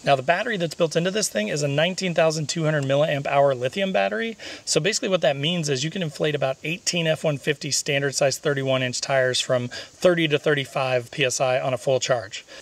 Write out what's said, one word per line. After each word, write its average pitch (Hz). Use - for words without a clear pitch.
Now, 143
the 131
battery 196
that's 170
built 165
into 175
this 202
thing 214
is 147
a 147
nineteen 175
thousand 160
two 165
hundred 151
milliamp 143
hour 139
lithium 185
battery. 208
So -
basically 196
what 180
that 151
means 156
is 135
you 160
can 196
inflate 156
about 135
eighteen 165
F 156
one 151
fifty 147
standard 139
size 139
thirty-one 135
inch 123
tires 127
from 123
thirty -
to 147
thirty-five 135
P 143
S 127
I 131
on 135
a 120
full 131
charge. 113